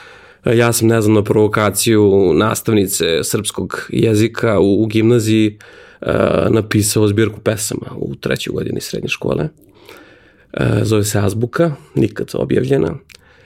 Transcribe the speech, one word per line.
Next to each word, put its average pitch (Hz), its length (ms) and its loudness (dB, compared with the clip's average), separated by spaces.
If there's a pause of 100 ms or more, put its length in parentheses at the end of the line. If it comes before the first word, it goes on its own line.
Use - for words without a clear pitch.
(460)
E, 117 120 2
ja 117 160 2
sam, 113 140 2
ne 113 140 4
znam, 107 140 2
na 104 80 4
provokaciju 104 1120 2
nastavnice 92 880 0
srpskog - 640 -6
jezika 110 680 0
u, 98 240 2
u - 20 2
gimnaziji, 110 720 2 (440)
e, - 100 -4 (380)
napisao 107 580 2
zbirku 104 320 0
pesama - 560 -4
u - 200 -8
trećoj - 360 -6
godini - 300 -6
srednje - 280 -8
škole. - 400 -4 (1040)
E, 135 100 -4 (200)
zove 104 200 0
se 104 160 -2
Azbuka, 113 520 0 (240)
nikad - 380 -2
objavljena. 135 600 -2 (520)